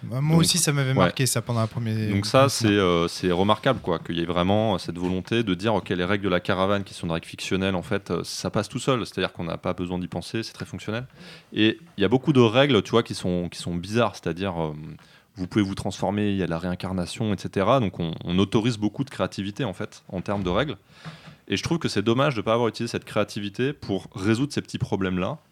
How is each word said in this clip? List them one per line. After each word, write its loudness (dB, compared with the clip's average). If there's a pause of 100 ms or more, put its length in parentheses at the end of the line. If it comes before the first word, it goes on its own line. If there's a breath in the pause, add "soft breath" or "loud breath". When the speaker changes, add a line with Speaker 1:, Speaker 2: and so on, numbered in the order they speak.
Speaker 1:
Bah, -6
moi 4
Speaker 2:
Donc, 8
Speaker 1:
aussi, 4
ça 2
m'avait 2
Speaker 2:
ouais. 2
Speaker 1:
marqué, 4
ça, 0
pendant -2
la 2
première -4 (160)
Speaker 2:
Donc 2
ça, 6
Speaker 1:
émission. 4
Speaker 2:
c'est, 8
euh, 4
c'est 0
remarquable, 2
quoi, -2
qu'il -6
y -2
ait -2
vraiment 2
cette -8
volonté 0
de 2
dire, -2
OK, -2
les 0
règles 0
de -2
la 2
caravane 0
qui -18
sont -6
des -2
règles -4
fictionnelles, -2
en -2
fait, -4
euh, -2
ça -6
passe -2
tout -8
seul. 0
C'est-à-dire -4
qu'on -10
n'a -6
pas -4
besoin -4
d'y -4
penser, -6
c'est -14
très -10
fonctionnel. -8 (440 loud breath)
Et 4 (160)
il 0
y 4
a 6
beaucoup 4
de 6
règles, 6
tu -6
vois, 4
qui -6
sont, -2
qui -12
sont -6
bizarres. 0
C'est-à-dire, -4
euh, -4 (600 soft breath)
vous -8
pouvez 4
vous -4
transformer, -2
il -2
y 0
a -4
de -2
la -4
réincarnation, -4
et -6
cetera. 2
Donc -4
on, -4 (100)
on 0
autorise 2
beaucoup -2
de -8
créativité, -6
en -6
fait, -12
en -6
termes -4
de 0
règles. 0 (720 loud breath)
Et 0
je -2
trouve 0
que -2
c'est -2
dommage 2
de -4
pas 2
avoir 2
utilisé -6
cette -4
créativité -2
pour -4
résoudre 0
ces -4
petits -10
problèmes-là. -2 (140)